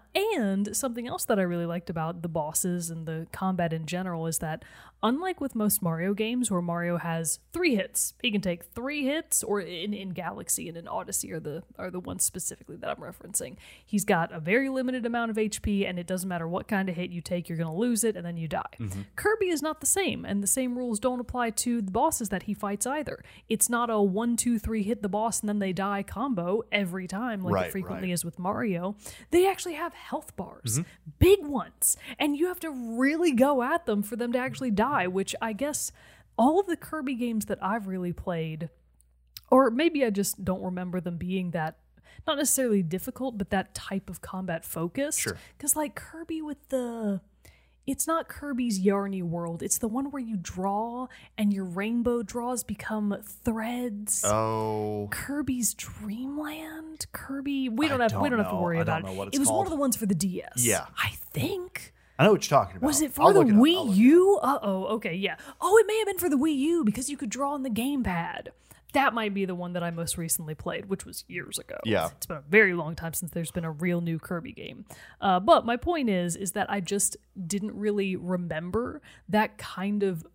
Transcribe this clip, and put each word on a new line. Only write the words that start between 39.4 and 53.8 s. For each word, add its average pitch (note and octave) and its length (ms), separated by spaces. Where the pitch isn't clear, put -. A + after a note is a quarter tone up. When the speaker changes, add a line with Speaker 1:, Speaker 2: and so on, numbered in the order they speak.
Speaker 1:
or C4 200
maybe D4 340
I A3+ 40
just G3 340
don't F#3 180
remember F3+ 400
them E3+ 160
being F3+ 340
that, D#3+ 260
not D#4 120
necessarily B3 460
difficult, A3+ 540
but G3 140
that G3 220
type - 360
of F3+ 120
combat F3+ 440
focused. C4+ 540
Speaker 2:
Sure. F#3+ 180
Speaker 1:
'Cause, C#4+ 160
like, D4+ 200
Kirby D#4+ 460
with D4+ 280
the, A#3 520
it's - 220
not E4 200
Kirby's A#3+ 560
Yarny G3 400
World. E3+ 400
It's G3 140
the A#3+ 100
one C4 240
where C#4 100
you A3+ 140
draw G3+ 720
and G#3 160
your G3 120
rainbow A3+ 580
draws A#3+ 400
become G#3 600
threads. A3+ 1040